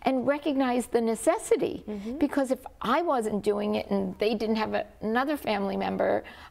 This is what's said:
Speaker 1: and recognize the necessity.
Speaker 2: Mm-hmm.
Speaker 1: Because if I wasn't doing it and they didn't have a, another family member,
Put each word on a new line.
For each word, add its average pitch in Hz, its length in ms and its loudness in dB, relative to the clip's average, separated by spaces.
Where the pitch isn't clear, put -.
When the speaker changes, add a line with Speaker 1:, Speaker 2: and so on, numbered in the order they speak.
Speaker 1:
and 262 240 0
recognize 269 600 0
the - 140 2
necessity. 269 880 0
Speaker 2:
Mm-hmm. 208 300 -6
Speaker 1:
Because 277 320 2
if 254 80 0
I 254 200 2
wasn't 220 400 0
doing 208 340 0
it - 140 -4
and 196 280 0
they 214 160 2
didn't 220 220 0
have 214 180 -2
a, 202 120 0
another 254 380 0
family 196 380 -2
member, 190 480 0